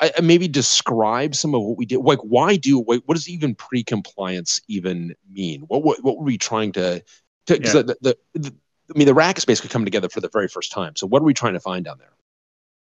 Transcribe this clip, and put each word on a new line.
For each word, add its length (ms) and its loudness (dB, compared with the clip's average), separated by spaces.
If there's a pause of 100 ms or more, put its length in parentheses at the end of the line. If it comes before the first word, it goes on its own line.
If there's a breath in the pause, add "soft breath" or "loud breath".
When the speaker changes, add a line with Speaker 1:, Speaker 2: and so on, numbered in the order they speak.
Speaker 1:
I, 160 2
I 60 0
maybe 260 4
describe 880 0
some 200 -2
of 80 2
what 140 -4
we 80 -4
did. 140 0
Like, 220 2
why 360 4
do, 240 4
wh-, 260 0
what 80 2
does 140 -6
even 280 -4
pre-compliance 1120 -4
even 460 -4 (160)
mean? 320 -6
What, 200 -2
what, 200 2
what 140 -2
were 80 -10
we 140 -2
trying 340 -2
to, 300 -2 (460 soft breath)
to 100 4
'cause 160 0
Speaker 2:
Yeah. 80 6
Speaker 1:
the, 180 -4
the, 160 0 (160)
the, 220 -8 (400)
I 40 0
mean, 80 6
the 60 8
racks 320 2
basically 240 0
come 160 -2
together 240 -2
for 120 -10
the 120 -6
very 160 0
first 240 -12
time. 240 -8
So 100 -6
what 140 2
are 60 2
we 80 4
trying 200 -2
to 60 -6
find 240 -6
down 140 -14
there? 160 -20 (720)